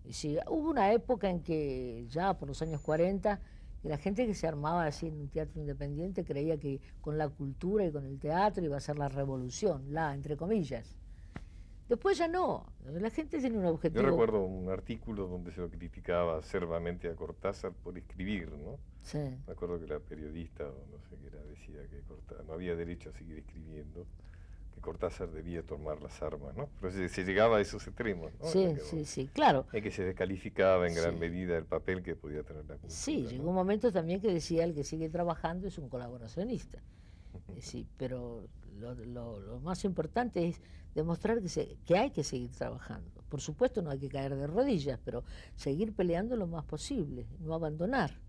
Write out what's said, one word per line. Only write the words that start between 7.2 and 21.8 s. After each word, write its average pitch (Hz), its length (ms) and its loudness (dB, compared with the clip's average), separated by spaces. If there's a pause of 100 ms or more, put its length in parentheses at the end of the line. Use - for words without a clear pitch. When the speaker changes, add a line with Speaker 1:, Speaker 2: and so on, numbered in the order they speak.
Speaker 1:
cultura 175 560 0
y 165 80 2
con 143 140 -4
el 135 120 -6
teatro 180 460 4
iba 143 120 2
a 135 40 0
ser 147 180 -2
la 143 100 2
revolución, 135 840 0
la, 156 220 0
entre 143 220 -2
comillas. 151 600 0 (920)
Después 262 300 6
ya 339 80 4
no, 330 400 2 (180)
la 170 260 -2
gente 311 280 -2
tiene 240 200 2
un 185 80 4
objetivo. 165 360 4
Speaker 2:
Yo - 80 8
recuerdo 110 340 6
un 92 260 -2
artículo 101 580 -4
donde 87 240 -6
se 90 80 -8
lo 85 100 -2
criticaba 87 680 2
acerbamente 85 680 -2
a 82 60 -2
Cortázar 95 580 -4
por 87 240 -10
escribir, 90 560 -4
¿no? 82 260 -8 (240)
Speaker 1:
Sí. - 160 -4 (280)
Speaker 2:
Me 90 60 -8
acuerdo 87 260 -2
que 80 80 -6
la 73 140 -4
periodista, 78 640 -8
o 69 260 -10
no 71 80 -16 (100)
sé - 120 -14
qué 69 80 -14
era, 73 160 -12
decía 76 440 -14